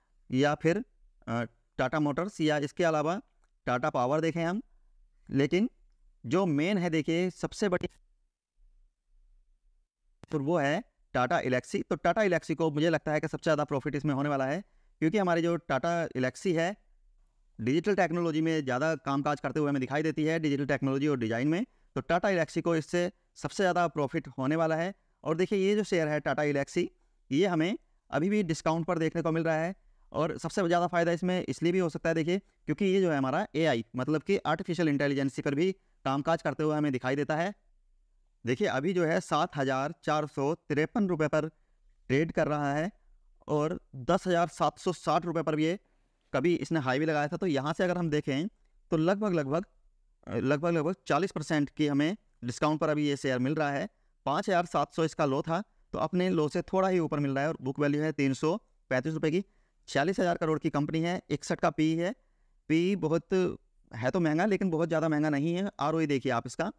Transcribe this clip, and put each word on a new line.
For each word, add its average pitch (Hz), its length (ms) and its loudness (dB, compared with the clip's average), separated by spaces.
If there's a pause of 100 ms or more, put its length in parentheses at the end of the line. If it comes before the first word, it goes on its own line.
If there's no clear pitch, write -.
(320)
या 143 240 4
फिर, 170 300 2 (420)
अ, 117 160 -2 (340)
टाटा 143 220 0
मोटर्स, 151 420 -2
या 151 160 2
इसके 147 260 -2
अलावा 160 380 0 (440)
टाटा 127 240 -2
पावर 143 320 0
देखें 165 240 0
हम, 190 160 -2 (680)
लेकिन 156 400 2 (560)
जो 175 200 2
मेन 170 320 2
है, 175 120 -2
देखिए, 165 400 0
सबसे - 400 -4
बड़ी, 175 200 -2 (2500)
तो 156 80 -2
वो 151 180 0
है 151 260 0 (300)
टाटा 127 260 0
एल्क्सी। 127 420 -2
तो - 140 -4
टाटा 175 280 0
एल्क्सी 170 320 0
को 160 160 0
मुझे 151 180 0
लगता 156 220 0
है 151 80 0
कि 156 80 -2
सबसे - 160 -10
ज़्यादा 151 200 2
प्रॉफिट 143 320 -4
इसमें 143 180 -2
होने 139 160 -2
वाला 135 160 -2
है, 151 160 -4 (380)
क्योंकि 160 180 2
हमारी 175 240 2
जो 170 140 0
टाटा 170 480 -2
एल्क्सी 131 500 -2
है, 170 240 0 (840)
डिजिटल 160 340 2
टेक्नोलॉजी 170 460 2
में 160 220 2
ज़्यादा 135 320 0
कामकाज 139 440 -2
करते 143 200 -4
हुए 147 100 2
हमें 143 120 0
दिखाई 135 220 -2
देती 156 200 0
है, 160 160 2
डिजिटल 143 260 0
टेक्नोलॉजी 139 420 0
और 143 100 2
डिज़ाइन 117 300 -2
में। 175 180 0 (300)
तो 135 60 -2
टाटा 180 280 0
एल्क्सी 165 320 0
को 170 140 0
इससे 175 360 -2 (240)
सबसे - 280 -4
ज़्यादा 175 240 2
प्रॉफिट 151 400 -4
होने 135 280 -2
वाला 160 200 0
है। 170 180 -2 (300)
और 160 140 -2
देखिए, 190 220 0
ये 196 160 2
जो 214 80 2
शेयर 165 240 0
है 151 120 0
टाटा 147 240 0
एल्क्सी, 147 480 -2 (400)
ये 170 160 4
हमें 175 300 0 (340)
अभी 165 180 0
भी 208 140 2
डिस्काउंट 165 420 -2
पर 170 140 -2
देखने 160 220 0
को 160 100 0
मिल 160 120 0
रहा 160 120 0
है। 165 200 -4 (360)
और - 260 -2
सबसे 175 300 -2
ज़्यादा 175 200 2
फ़ायदा 170 240 2
इसमें 180 380 0
इसलिए 170 220 0
भी 185 80 2
हो 175 100 2
सकता - 200 -2
है, 165 60 2
देखिए, 165 240 0
क्योंकि - 460 -4
ये 190 160 4
जो 175 100 4
है 147 60 2
हमारा 139 380 0
एआई, 143 300 2 (100)
मतलब 139 260 0
कि 196 160 0
आर्टिफिशियल 160 520 0
इंटेलिजेंस 139 500 0
पर 143 160 -2
भी 180 160 2 (340)
कामकाज 147 360 0
करते 151 220 -2
हुए 151 120 2
हमें 147 160 0
दिखाई 127 240 -2
देता 147 200 -2
है। 180 180 -2 (920)
देखिए, 127 220 0
अभी 143 260 0
जो 175 120 2
है 165 140 2
सात 160 360 0
हज़ार 135 380 -2 (100)
चार 151 240 0
सौ 143 280 0
तिरपन 165 520 0
रुपये 156 200 2
पर 156 200 0 (600)
ट्रेड 156 240 2
कर 160 160 0
रहा 143 260 -2
है 160 180 -2 (560)
और 151 340 -2 (140)
दस 160 320 0
हज़ार 170 200 2
सात 151 320 -2
सौ 180 140 0
साठ 165 320 0
रुपये 165 180 -2
पर 156 120 -2
भी 156 100 2
ये 175 140 0 (540)
कभी 160 220 2
इसने 160 240 -2
हाई 131 200 0
भी 156 60 0
लगाया 151 220 0
था। 175 100 -6
तो 190 80 -4
यहाँ 147 280 0
से 196 100 -2
अगर 175 140 0
हम 170 120 -2
देखें, 151 380 0 (440)
तो 170 60 4
लगभग, 196 360 2
लगभग, 151 320 -2 (640)
अ, 101 80 -6
लगभग, 139 340 2
लगभग 165 260 0 (120)
चालीस 160 240 0
परसेंट 151 380 0
की 151 180 0
हमें 147 300 2 (260)
डिस्काउंट 151 360 -2
पर 160 100 2
अभी 151 180 0
ये 143 100 0
शेयर 131 220 -2
मिल 135 160 0
रहा 147 160 -2
है। 147 180 -4 (360)
पाँच 156 240 -2
हज़ार 175 160 2
सात 151 280 -2
सौ 165 100 0
इसका 160 220 0
लो 139 160 0
था, 165 220 -2 (300)
तो - 60 -4
अपने 180 300 0
लो 156 200 2
से 175 120 -2
थोड़ा 190 260 0
ही 185 120 2
ऊपर 156 200 0
मिल 139 120 0
रहा 135 100 0
है 147 60 0
और 160 140 -4
बुक 135 180 -4
वैल्यू 147 220 2
है 156 100 0
तीन 139 220 2
सौ 160 240 0 (320)
पैंतीस 127 240 0
रुपये 160 180 0
की। 190 140 0 (420)
छियालीस 156 320 0
हज़ार 175 180 2
करोड़ 156 220 0
की 160 100 -2
कंपनी 147 300 0
है, 170 300 -2
इकसठ 156 300 -4
का 175 100 2
पीई 160 260 2
है। 175 200 -2 (520)
पीई 175 280 2
बहुत 170 640 0 (380)
है 123 160 0
तो 190 80 0
महंगा, 160 260 2
लेकिन 196 240 0
बहुत 165 180 0
ज़्यादा 160 220 0
महंगा 151 200 2
नहीं 151 260 0
है। 196 240 -4
आरओई 160 280 0
देखिए 135 240 0
आप 117 160 -2
इसका, 165 320 -6